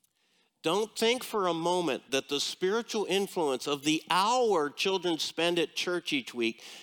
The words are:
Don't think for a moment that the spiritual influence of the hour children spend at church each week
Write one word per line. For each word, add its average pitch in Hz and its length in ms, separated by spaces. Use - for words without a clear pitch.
Don't 202 340
think 240 260
for 208 220
a 175 80
moment 165 560
that 131 180
the 143 120
spiritual 208 680
influence 170 640
of 143 160
the 156 260
hour 196 600
children 180 480
spend 170 400
at 151 160
church 175 360
each 135 220
week 117 300